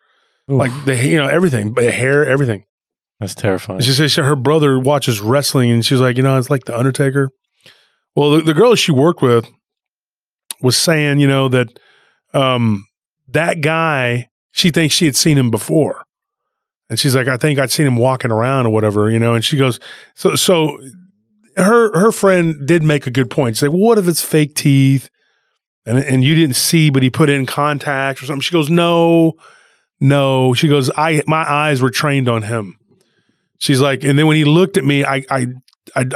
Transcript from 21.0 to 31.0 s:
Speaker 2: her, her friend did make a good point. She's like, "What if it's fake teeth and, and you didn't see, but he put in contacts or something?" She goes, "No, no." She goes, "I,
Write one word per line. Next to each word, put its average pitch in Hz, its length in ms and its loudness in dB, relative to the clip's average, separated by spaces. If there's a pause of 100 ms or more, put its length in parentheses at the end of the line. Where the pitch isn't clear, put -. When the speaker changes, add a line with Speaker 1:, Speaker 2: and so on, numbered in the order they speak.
Speaker 2:
her, 208 420 2
her 214 140 4
friend 165 540 0
did 170 160 2
make 147 240 0
a 135 40 -8
good 123 200 -2
point. 117 260 -2
She's - 60 -6
like, 143 100 2
"What 220 260 2
if 185 100 0
it's 165 140 0
fake 151 320 0
teeth 135 540 2 (760)
and, 117 120 0
and 135 240 0
you 147 120 2
didn't 156 220 0
see, 156 340 2
but 135 120 0
he 131 60 2
put 143 220 0
in 135 160 0
contacts 139 760 -4
or 127 40 -16
something?" 139 160 -8
She - 100 -6
goes, 156 160 0
"No, 170 640 2 (680)
no." 135 520 2
She 151 160 0
goes, 143 280 0
"I, 156 300 0